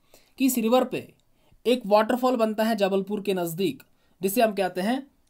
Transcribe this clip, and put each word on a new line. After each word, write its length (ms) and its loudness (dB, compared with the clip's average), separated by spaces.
कि 80 2
इस 120 2
रिवर 260 2
पे 300 -8
एक 200 2
वाटरफॉल 500 2
बनता 280 0
है 120 0
जबलपुर 440 -2
के 140 -2
नज़दीक, 480 -4
जिसे 220 0
हम 100 2
कहते 280 -4
हैं 260 -2